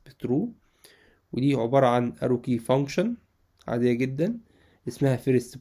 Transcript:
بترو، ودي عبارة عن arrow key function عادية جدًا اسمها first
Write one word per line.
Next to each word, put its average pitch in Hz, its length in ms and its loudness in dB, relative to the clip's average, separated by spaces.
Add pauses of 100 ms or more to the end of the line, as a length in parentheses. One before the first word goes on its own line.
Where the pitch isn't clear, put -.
بترو، 156 480 -4 (800)
ودي 135 220 0
عبارة 123 320 4
عن 120 260 2
arrow 123 360 -2
key 120 100 0 (120)
function 139 360 0 (600)
عادية 120 260 0
جدًا 135 460 -2 (480)
اسمها 131 300 0
first 123 440 0